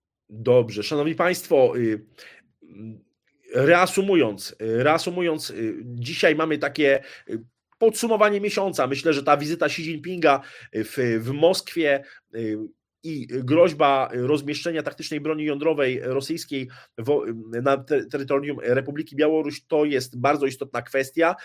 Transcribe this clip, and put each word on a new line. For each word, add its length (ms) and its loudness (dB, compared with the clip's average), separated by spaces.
dobrze, 540 2
szanowni 320 -2
państwo, 600 2
y, 280 -2
reasumując, 1080 2
y, 220 0
reasumując, 640 0
y, 340 -6
dzisiaj 520 0
mamy 220 0
takie, 460 2
y, 100 -6
podsumowanie 640 2
miesiąca. 460 0
Myślę, 260 0
że 100 -2
ta 140 6
wizyta 280 -2
Xi 160 -4
Jinpinga 600 0
w, 480 -2
w 100 -6
Moskwie, 720 0
y, 220 -6
i 240 -10
groźba 840 2
rozmieszczenia 720 -2
taktycznej 380 -8
broni 220 -4
jądrowej 600 0
rosyjskiej 640 -6
wo-, 280 0
na 140 4
te-, 280 -2
terytorium 560 -4
Republiki 540 -2
Białoruś 500 0
to 200 2
jest 340 -2
bardzo 260 2
istotna 360 -6
kwestia. 640 0